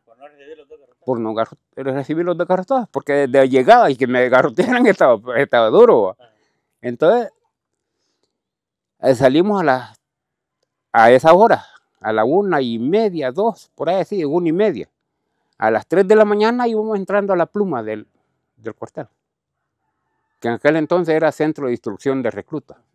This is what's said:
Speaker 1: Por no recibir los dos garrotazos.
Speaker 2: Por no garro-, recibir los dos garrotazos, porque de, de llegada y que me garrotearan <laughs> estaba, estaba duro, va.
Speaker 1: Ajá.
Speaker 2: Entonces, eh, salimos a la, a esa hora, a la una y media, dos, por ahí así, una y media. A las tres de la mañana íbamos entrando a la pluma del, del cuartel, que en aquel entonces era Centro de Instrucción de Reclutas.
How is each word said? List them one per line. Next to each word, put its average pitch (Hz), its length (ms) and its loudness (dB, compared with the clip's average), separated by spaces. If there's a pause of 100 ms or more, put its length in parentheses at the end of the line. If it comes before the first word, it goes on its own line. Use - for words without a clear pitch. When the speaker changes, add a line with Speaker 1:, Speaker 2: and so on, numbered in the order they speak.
Speaker 1:
Por 117 140 -20
no 143 80 -20
recibir 147 320 -20
los - 100 -20
dos - 100 -20
garrotazos. - 240 -20
Speaker 2:
Por 123 160 -4
no 110 140 -6
garro-, 110 240 -6 (180)
recibir 139 500 -6
los 175 120 -4
dos 170 100 -6
garrotazos, 185 420 -4
porque - 240 -6
de, 143 140 0
de 135 220 2
llegada 160 400 4
y 135 60 -2
que 131 100 -2
me 123 240 0
garrotearan 165 560 2
<laughs> - 0 -
estaba, 170 340 2 (200)
estaba 117 300 0
duro, 180 340 4
va. 92 80 -4
Speaker 1:
Ajá. - 200 -20 (500)
Speaker 2:
Entonces, 165 500 -2 (1700)
eh, 131 160 2
salimos 170 440 2
a 175 40 -2
la, 127 340 -4 (920)
a 113 200 6
esa 160 220 6
hora, 190 320 2 (340)
a 110 140 -6
la 110 100 0
una 170 380 -2
y 117 160 -6
media, 160 540 -4
dos, 202 420 -6
por 147 160 -6
ahí 185 120 -2
así, 180 220 -6
una 175 260 -2
y - 40 -2
media. 180 340 -2 (720)
A 110 140 0
las 110 160 -4
tres 190 200 0
de 214 80 4
la 214 80 4
mañana 220 440 0
íbamos 220 300 -4
entrando 196 360 -2
a - 20 0
la 165 120 -2
pluma 180 340 -4
del, 107 260 -10 (480)
del 110 200 -16
cuartel, - 320 -16 (1300)
que 120 100 -6
en 120 40 -4
aquel 147 220 0
entonces 160 400 -2
era 156 160 0
Centro 151 340 -6
de 123 80 -4
Instrucción 131 480 -6
de 117 80 -4
Reclutas. - 480 -14 (180)